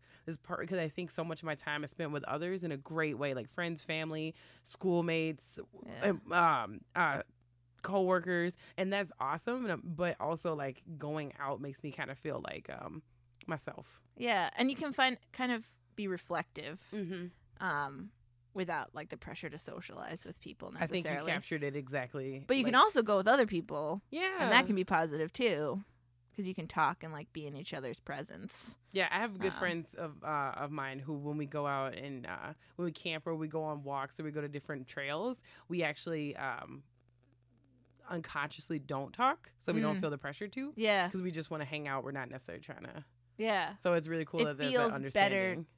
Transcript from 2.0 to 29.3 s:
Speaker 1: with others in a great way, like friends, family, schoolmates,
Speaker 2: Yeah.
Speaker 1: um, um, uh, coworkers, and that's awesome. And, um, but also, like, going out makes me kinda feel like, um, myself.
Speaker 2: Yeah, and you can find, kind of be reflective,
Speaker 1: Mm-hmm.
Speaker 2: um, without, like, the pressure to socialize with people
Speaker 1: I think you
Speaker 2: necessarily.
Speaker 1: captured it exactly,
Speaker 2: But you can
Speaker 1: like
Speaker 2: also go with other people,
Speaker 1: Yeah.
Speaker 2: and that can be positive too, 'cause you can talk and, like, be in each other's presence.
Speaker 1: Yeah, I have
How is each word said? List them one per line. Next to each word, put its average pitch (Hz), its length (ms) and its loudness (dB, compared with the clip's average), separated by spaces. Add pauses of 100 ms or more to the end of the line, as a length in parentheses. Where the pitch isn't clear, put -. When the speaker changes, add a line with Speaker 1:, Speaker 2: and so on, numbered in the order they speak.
Speaker 1:
with 147 120 -2
others 175 400 -2
in 165 80 0
a 139 40 0
great 151 420 0
way, 139 160 0
like 120 140 -4
friends, 170 340 -2
family, 160 520 -2 (300)
schoolmates, 165 960 2 (280)
Speaker 2:
Yeah. 160 240 2
Speaker 1:
um, 160 220 -2
um, 139 480 6 (160)
uh, 160 260 4 (600)
coworkers, 180 760 4 (220)
and 190 140 2
that's 196 280 0
awesome. 170 440 0
And, 208 80 0
um, 147 120 -2
but 170 360 0
also, 160 340 0
like, 139 280 -4 (160)
going 147 400 -2
out 139 220 -2
makes 139 220 -8
me 147 100 -6
kinda 135 240 -6
feel 143 280 -2
like, - 260 -8
um, - 320 -10 (440)
myself. - 560 -6 (140)
Speaker 2:
Yeah, 220 400 2
and 254 140 4
you 269 60 -4
can 277 160 -4
find, 262 260 4 (140)
kind 247 200 0
of 226 160 -4 (280)
be 208 120 -2
reflective, 170 720 -4 (120)
Speaker 1:
Mm-hmm. 180 340 -4 (340)
Speaker 2:
um, 147 520 -2 (420)
without, 170 400 -2
like, 156 160 -8
the - 80 -8
pressure - 320 -8
to 156 80 -12
socialize - 680 -10
with 170 140 -12
people - 360 -12
Speaker 1:
I 160 100 0
think 165 240 0
you - 0 -
Speaker 2:
necessarily. 151 220 0
Speaker 1:
captured 151 320 -2
it 139 120 -2
exactly, 135 720 -4
Speaker 2:
But 262 100 6
you 254 60 6
can 240 100 4
Speaker 1:
like 254 80 12
Speaker 2:
also 370 200 8
go 208 160 6
with 190 100 6
other 254 180 10
people, 165 640 -2
Speaker 1:
Yeah. 370 320 0
Speaker 2:
and 247 100 4
that 247 140 8
can 202 100 2
be 185 80 2
positive 160 480 2
too, 190 520 2 (520)
'cause 196 120 -2
you 185 60 -4
can 165 140 -6
talk 143 340 2
and, 160 100 -8
like, 156 200 -10
be 156 140 -8
in 143 100 -8
each - 180 -8
other's 131 260 -6
presence. - 760 -8 (140)
Speaker 1:
Yeah, 190 180 2
I 180 100 2
have 214 180 -2